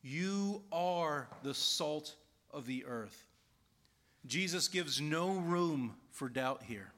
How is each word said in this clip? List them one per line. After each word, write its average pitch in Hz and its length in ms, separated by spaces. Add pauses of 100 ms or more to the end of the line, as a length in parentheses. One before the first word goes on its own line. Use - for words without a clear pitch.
You 196 680
are 165 600 (140)
the 139 100
salt 151 640 (360)
of 139 140
the 127 200
earth. 117 400 (1000)
Jesus 175 400
gives 151 320
no 160 320
room 170 680 (140)
for - 160
doubt 131 360
here. 101 340